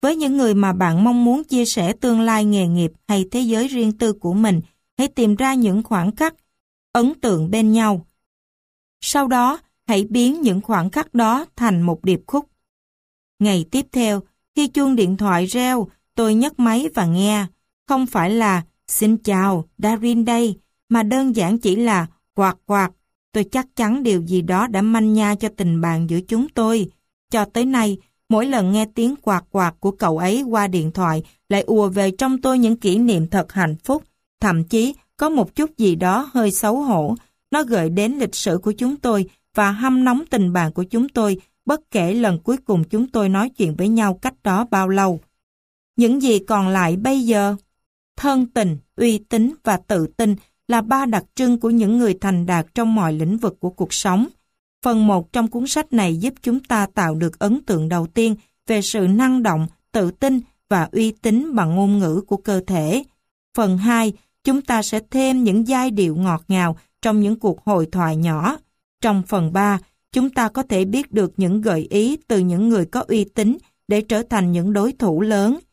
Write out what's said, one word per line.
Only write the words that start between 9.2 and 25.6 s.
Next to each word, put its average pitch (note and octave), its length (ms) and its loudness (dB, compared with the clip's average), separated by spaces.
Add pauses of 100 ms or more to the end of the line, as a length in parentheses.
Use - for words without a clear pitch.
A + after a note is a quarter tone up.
đó, B3+ 320 0 (280)
hãy G#3 220 2
biến B3 320 2
những G3+ 200 2
khoảnh F#3 280 -2
khắc D4+ 240 -6
đó A#3+ 320 0 (100)
thành G#3 260 0
một E3+ 220 -2
điệp F#3 240 0
khúc. C#4+ 180 -4 (920)
Ngày G3 320 2
tiếp C4+ 200 -2
theo, A3 280 0 (360)
khi D4 120 0
chuông C#4 280 0
điện F#3+ 220 0
thoại F#3 280 0
reo, B3 420 -2 (280)
tôi A3 200 2
nhấc C4+ 240 0
máy A#3+ 340 2
và F#3+ 120 0
nghe. G3 400 0 (420)
Không C4 180 0
phải F#3 240 -2
là G3+ 340 0 (240)
"Xin G#3+ 300 0
chào, F#3+ 480 0 (120)
Darin A3+ 480 0
đây", A#3 320 0 (320)
mà A#3 140 2
đơn B3+ 320 0
giản G3+ 220 0
chỉ G3+ 180 0
là G#3 320 0 (280)
"Quạt, F#3+ 300 0
quạt". G3 260 0 (400)
Tôi G#3+ 120 -2
chắc B3+ 320 -4
chắn A#3+ 280 -2
điều G3 180 0
gì F3 200 -2
đó F#3 260 0
đã G3 140 -2
manh A3 320 2
nha G#3 220 2
cho A3+ 220 -4
tình E3+ 240 0